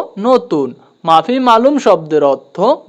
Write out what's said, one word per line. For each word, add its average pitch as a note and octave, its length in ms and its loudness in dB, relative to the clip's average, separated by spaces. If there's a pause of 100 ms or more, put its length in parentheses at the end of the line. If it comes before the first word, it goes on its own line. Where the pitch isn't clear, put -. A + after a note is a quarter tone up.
(260)
নতুন, A#3 420 -2 (360)
মাফি E3 360 0
মালুম B3+ 400 2
শব্দের D#3 440 0
অর্থ C3+ 340 -2 (320)